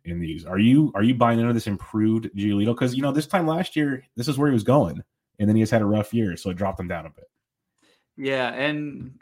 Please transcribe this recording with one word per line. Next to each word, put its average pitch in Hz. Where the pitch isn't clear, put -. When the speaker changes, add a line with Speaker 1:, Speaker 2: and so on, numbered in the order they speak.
Speaker 1:
in 85
these. 80
Are 92
you, 135
are 101
you 123
buying 117
into 117
this 113
improved 107
Giolito? 104
'Cause, 127
you 135
know, 139
this 147
time 175
last 165
year, 143
this 117
is 143
where 147
he 139
was 107
going, 123
and 104
then 107
he 110
has 107
had 113
a 101
rough 104
year, 107
so -
it 90
dropped 95
him 87
down 82
a 80
bit. -
Speaker 2:
Yeah, 131
and 139